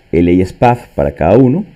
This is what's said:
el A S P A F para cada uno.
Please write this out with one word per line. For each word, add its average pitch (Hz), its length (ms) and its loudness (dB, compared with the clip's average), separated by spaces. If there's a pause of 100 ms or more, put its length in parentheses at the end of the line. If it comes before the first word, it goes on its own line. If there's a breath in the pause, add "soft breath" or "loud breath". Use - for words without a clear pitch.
(120)
el 87 160 0
A 90 140 2
S 92 100 -6
P - 140 -2
A 120 60 2
F 120 220 -8
para 71 180 -4
cada 90 260 0
uno. 139 260 0 (120)